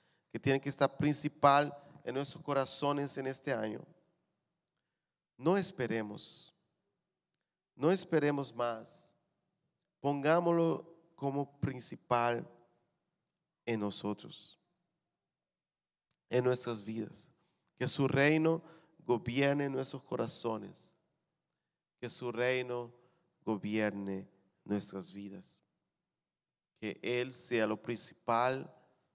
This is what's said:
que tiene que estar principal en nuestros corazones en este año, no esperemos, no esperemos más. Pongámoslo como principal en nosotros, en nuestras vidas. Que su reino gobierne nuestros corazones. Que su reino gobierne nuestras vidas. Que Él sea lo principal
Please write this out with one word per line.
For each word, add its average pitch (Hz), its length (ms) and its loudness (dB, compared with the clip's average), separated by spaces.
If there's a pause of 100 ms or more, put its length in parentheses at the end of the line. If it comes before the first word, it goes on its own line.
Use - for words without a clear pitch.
(300)
que 127 80 -8
tiene 135 220 2
que 143 80 -8
estar 139 280 0
principal 147 800 4 (280)
en 123 100 -4
nuestros 139 280 -6
corazones 143 760 -2
en 131 80 -4
este 135 260 -4
año, 110 280 -4 (1600)
no 160 200 2
esperemos, 110 1000 -4 (1200)
no 147 160 2
esperemos 147 640 2
más. 117 580 -6 (880)
Pongámoslo 165 920 4 (220)
como 139 420 -2
principal 120 920 0 (1160)
en 113 160 -2
nosotros, - 800 -6 (1700)
en 123 140 4
nuestras 120 400 0
vidas. 110 480 -10 (440)
Que 170 120 -2
su 139 180 2
reino 156 560 4 (360)
gobierne 139 720 2
nuestros 131 340 -6
corazones. 110 920 -6 (1040)
Que 123 100 -8
su 123 220 -6
reino 123 640 -2 (500)
gobierne 101 840 -2 (360)
nuestras 98 480 -4
vidas. 98 480 -14 (1200)
Que - 240 -8
Él 123 320 -4
sea 113 320 0
lo 104 160 -2
principal 120 880 -2 (420)